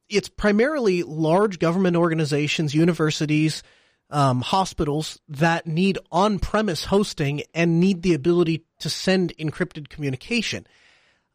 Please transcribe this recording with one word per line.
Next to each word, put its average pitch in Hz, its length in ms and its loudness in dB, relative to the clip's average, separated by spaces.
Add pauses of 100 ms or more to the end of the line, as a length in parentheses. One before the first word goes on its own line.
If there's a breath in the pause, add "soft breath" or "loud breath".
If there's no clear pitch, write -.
it's 202 220 -2
primarily 208 720 2
large 160 560 0
government 175 380 2
organizations, 151 800 0
universities, 156 880 0 (460 soft breath)
um, 135 320 2
hospitals 156 880 -2
that 165 380 0
need 170 320 0 (120)
on-premise 202 760 0
hosting 147 560 -2 (100)
and 165 260 2
need 180 220 4
the 180 140 2
ability 165 500 0 (140)
to 160 100 -8
send 185 480 -2
encrypted 156 540 -8
communication. 143 760 -6 (680 soft breath)